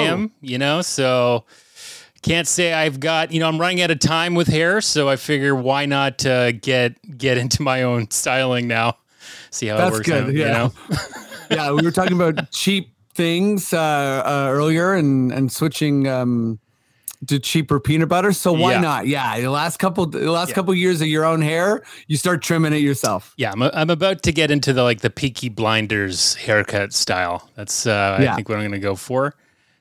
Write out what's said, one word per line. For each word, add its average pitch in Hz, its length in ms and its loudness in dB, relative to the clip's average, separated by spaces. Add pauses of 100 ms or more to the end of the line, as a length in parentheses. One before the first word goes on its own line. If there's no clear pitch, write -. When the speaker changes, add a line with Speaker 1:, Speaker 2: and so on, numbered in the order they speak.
Speaker 1:
am, 185 260 -2 (100)
you 127 160 -6
know, 143 240 0
so 127 640 0 (800)
can't 165 240 0
say 170 260 0
I've 156 260 0
got, 160 320 0
you 160 80 0
know, 160 80 2
I'm 160 140 0
running 180 220 2
out 165 80 2
of 151 80 0
time 165 340 0
with 170 140 2
hair, 170 340 2
so 151 260 0
I 135 100 2
figure 139 360 0
why 135 320 0
not, 139 400 0
uh, 123 280 4
get, 123 640 -2
get 127 180 2
into 123 240 -2
my 131 220 0
own 120 260 0
styling 127 580 0
now. 117 300 0 (540)
See - 160 -6
how 107 100 -2
Speaker 2:
That's 180 120 2
Speaker 1:
it - 100 0
works 110 100 -2
Speaker 2:
good, 143 140 2
Speaker 1:
out, 131 100 -2
you 147 60 0
Speaker 2:
yeah. 143 140 2
Speaker 1:
know? 117 200 0 (160)
Speaker 2:
<laughs> 190 80 0 (540)
Yeah, 151 220 0
we 156 100 2
were 170 80 2
talking 185 280 0
about 165 300 0
cheap 190 420 -2 (220)
things, 175 580 0
uh, 175 60 2
uh, 143 720 0
earlier 160 440 2
and, 135 360 2
and 131 200 -2
switching, 143 560 0
um, 123 500 0 (680)
to 143 100 0
cheaper 143 420 0
peanut 156 300 0
butter. 185 240 2
So 180 180 0
why 170 220 4
Speaker 1:
Yeah. - 80 4
Speaker 2:
not? 143 260 0
Yeah, 127 320 -2
the 127 120 -2
last 156 260 -2
couple, 185 300 0
the 139 240 -2
last 170 180 -2
Speaker 1:
Yeah. - 60 -8
Speaker 2:
couple 190 180 0
years 180 280 2
of 160 60 2
your 156 160 2
own 160 200 2
hair, 170 400 0 (240)
you 151 100 0
start 175 240 0
trimming 160 320 2
it 151 60 0
yourself. 127 580 -2
Speaker 1:
Yeah, 113 140 -4
I'm, 104 100 -4
I'm 151 300 2
about 175 320 -2
to 175 80 0
get 156 180 0
into 143 240 0
the, 127 80 2
like, 120 200 2
the 113 100 0
Peaky 127 380 -6
Blinders 107 840 0
haircut 101 600 -2
style. 90 600 -2
That's, - 300 -8
uh, 101 340 2
Speaker 2:
Yeah. 127 140 4
Speaker 1:
I - 40 -2
think 113 120 -8
what 107 80 -2
I'm 107 80 -4
gonna 101 140 -6
go 98 160 -2
for. 131 400 -4 (460)